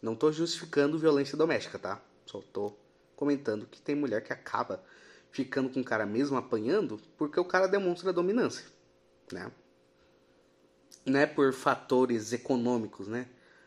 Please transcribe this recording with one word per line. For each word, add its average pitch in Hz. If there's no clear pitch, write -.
Não 113
tô 151
justificando 156
violência 147
doméstica, 156
tá? 95
Só -
tô 104
comentando 135
que -
tem 147
mulher 127
que -
acaba 113
ficando 131
com 131
o 123
cara 110
mesmo 131
apanhando 117
porque 151
o 180
cara 185
demonstra 185
dominância, 180
né? 87
Não 135
é 147
por 143
fatores 127
econômicos, 117
né? 120